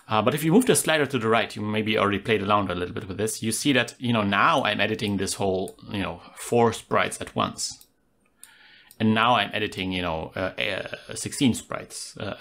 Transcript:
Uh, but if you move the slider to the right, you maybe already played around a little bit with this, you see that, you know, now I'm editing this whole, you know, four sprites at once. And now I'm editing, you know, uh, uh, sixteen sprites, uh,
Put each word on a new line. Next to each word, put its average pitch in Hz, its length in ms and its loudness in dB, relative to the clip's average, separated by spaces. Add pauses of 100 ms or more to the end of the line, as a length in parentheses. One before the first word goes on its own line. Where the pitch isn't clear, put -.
Uh, 110 120 2
but 104 120 2
if 147 100 -4
you 160 80 2
move 247 140 6
the 185 100 6
slider 156 300 2
to 131 120 -2
the 113 120 0
right, 110 260 2
you 107 60 -8
maybe 107 360 0
already 101 220 2
played 104 240 0
around 101 260 2
a 90 60 -2
little 87 180 -6
bit - 140 -8
with 90 100 -10
this, 110 240 -4
you 110 120 -2
see - 180 0
that, 123 280 2
you 120 120 -2
know, 113 120 2
now 113 420 4
I'm 104 160 0
editing 107 340 -2
this 95 200 -4
whole, 95 420 -2 (120)
you 104 120 -4
know, 87 180 -6 (160)
four 117 380 2
sprites - 480 -2
at - 120 -14
once. - 540 -4 (1120)
And 110 140 4
now 117 220 4
I'm 101 180 0
editing, 104 400 -4
you 92 80 -2
know, 80 340 -4
uh, 95 240 -4
uh, - 560 -6
sixteen 113 380 0
sprites, - 640 -12
uh, - 240 -8